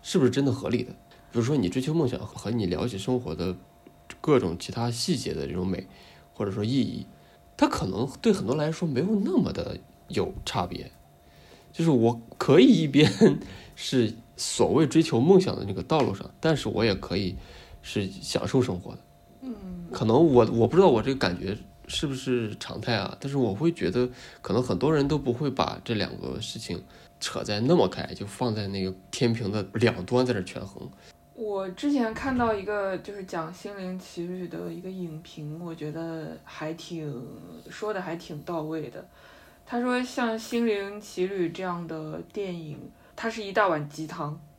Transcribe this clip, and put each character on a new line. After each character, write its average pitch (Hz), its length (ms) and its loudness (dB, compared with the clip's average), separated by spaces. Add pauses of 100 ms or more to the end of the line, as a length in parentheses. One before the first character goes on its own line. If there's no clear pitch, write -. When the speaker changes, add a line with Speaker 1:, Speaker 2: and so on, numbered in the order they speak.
Speaker 1:
是 - 160 -2
不 139 80 6
是 117 60 6
真 143 120 2
的 135 80 2
合 - 180 -4
理 120 120 0
的。 - 100 -8 (400)
比 117 60 -2
如 117 60 2
说 143 120 0
你 92 140 2
追 123 100 -2
求 151 140 -2
梦 156 140 2
想 - 120 -4
和 - 300 -10
你 113 160 -2
了 101 220 -2
解 104 100 -6
生 127 220 -2
活 120 160 -6
的 87 200 -4 (680)
各 139 180 6
种 85 180 0
其 - 140 -10
他 117 180 -2
细 127 260 -2
节 85 180 -6
的 71 120 -4
这 - 80 -6
种 90 140 -2
美， - 180 -4 (480)
或 110 100 -4
者 98 80 -2
说 104 120 -2
意 113 80 -2
义， 127 340 0 (500)
它 294 120 4
可 - 180 -2
能 104 240 -2 (100)
对 220 140 4
很 190 140 0
多 127 80 2
人 151 100 0
来 160 60 0
说 165 160 -2
没 139 140 0
有 180 60 0 (160)
那 339 140 2
么 180 160 2
的 - 240 -6 (300)
有 - 260 -2 (100)
差 - 220 -2
别。 - 260 -10 (800)
就 170 140 -2
是 165 60 6
我 117 280 6 (200)
可 143 200 8
以 254 60 10
一 170 220 6
边 143 220 6 (680)
是 120 380 0 (220)
所 - 380 2
谓 151 120 6
追 160 160 4
求 120 200 2
梦 180 180 8
想 180 160 0
的 - 100 -6
那 101 80 -4
个 92 80 -6
道 151 200 2
路 107 120 2
上， - 160 -10 (120)
但 160 160 4
是 113 100 -4
我 104 160 0
也 107 120 4
可 - 200 -6
以 95 220 -2 (440)
是 - 280 -4
享 - 360 -4
受 131 160 2
生 92 160 0
活 - 140 -12
的。 - 80 -16 (420)
Speaker 2:
嗯。 254 120 -10 (380)
Speaker 1:
可 - 140 -2
能 110 100 6
我， 139 380 8
我 113 140 4
不 - 80 2
知 180 60 10
道 190 60 10
我 117 140 6
这 131 100 0
个 135 80 -2
感 90 180 0
觉 92 200 -4 (300)
是 - 200 -4
不 135 60 -4
是 120 460 -2
常 - 200 -10
态 113 160 -2
啊， 98 240 -2
但 139 100 -8
是 139 80 -2
我 113 160 2
会 156 180 2
觉 90 200 -2
得 123 180 2 (320)
可 - 120 -4
能 123 100 4
很 92 140 0
多 147 160 2
人 143 140 4
都 151 100 2
不 131 160 0
会 139 160 0
把 - 340 -2
这 117 120 -2
两 98 220 -2
个 64 220 -6
事 - 180 -10
情 87 240 -8 (380)
扯 - 240 -6
在 104 160 -2
那 143 160 4
么 107 120 6
开， - 160 -4 (100)
就 101 120 -10
放 110 300 -2
在 104 120 -4
那 98 160 -2
个 95 100 -2 (180)
天 117 220 2
平 113 180 -2
的 104 220 -2
两 110 320 2
端 123 200 4
在 123 80 0
这 101 100 0
权 - 220 -10
衡。 - 240 -14 (460)
Speaker 2:
我 202 340 -4
之 285 220 -2
前 233 220 2
看 254 240 -2
到 226 160 2
一 196 100 -4
个 196 360 -2
就 202 140 -12
是 196 100 -10
讲 170 300 -6
《心 202 240 -12
灵 185 200 -8
奇 175 300 -10
旅》 180 200 -8
的 170 240 -8
一 170 80 -10
个 180 100 -10
影 175 320 -8
评， 156 420 -12
我 165 100 -8
觉 151 180 -8
得 160 520 -10
还 - 300 -10
挺， 156 400 -10 (560)
说 214 240 -6
得 190 80 -4
还 170 140 -6
挺 170 280 -12
到 170 180 -6
位 156 280 -6
的。 - 140 -14 (600)
他 240 160 -4
说 247 220 0
像 233 340 -2
《心 233 300 -2
灵 202 340 -2
奇 185 260 -4
旅》 185 220 0
这 175 140 -8
样 175 240 -4
的 160 340 -8 (100)
电 190 220 -6
影， 156 240 -10 (380)
它 233 140 -4
是 226 120 -8
一 196 100 -8
大 202 160 4
碗 147 220 0
鸡 156 160 -8
汤 156 340 -8 (200)